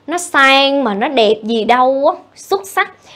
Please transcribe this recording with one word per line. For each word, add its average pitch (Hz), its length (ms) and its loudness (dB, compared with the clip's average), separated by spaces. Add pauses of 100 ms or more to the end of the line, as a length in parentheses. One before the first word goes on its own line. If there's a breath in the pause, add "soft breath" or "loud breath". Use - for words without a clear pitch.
nó 330 120 -6
sang 277 640 2
mà 208 100 -2
nó 220 140 -2
đẹp 226 340 2
gì 220 220 -4
đâu 262 500 2
á, - 80 -18 (120)
xuất - 340 -6
sắc. 392 240 -4 (240 soft breath)